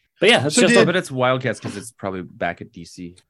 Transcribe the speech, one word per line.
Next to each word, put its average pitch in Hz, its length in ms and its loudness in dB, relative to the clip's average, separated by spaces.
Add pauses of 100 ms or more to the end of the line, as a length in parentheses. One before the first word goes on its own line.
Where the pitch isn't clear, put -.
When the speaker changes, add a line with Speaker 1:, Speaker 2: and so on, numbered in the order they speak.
(200)
Speaker 1:
But 185 100 4
yeah, 175 160 2
it's - 80 -2
Speaker 2:
So 240 80 4
Speaker 1:
just 240 120 4
Speaker 2:
did 233 100 6
Speaker 1:
a - 20 4
Speaker 3:
But 175 100 0
it's 175 140 -4
Wildcats 127 480 0
'cause 101 180 -10
it's 98 140 -12
probably 95 320 -8
back 85 380 -6
at - 100 -16
D 85 140 -18
C. 87 320 -18 (140)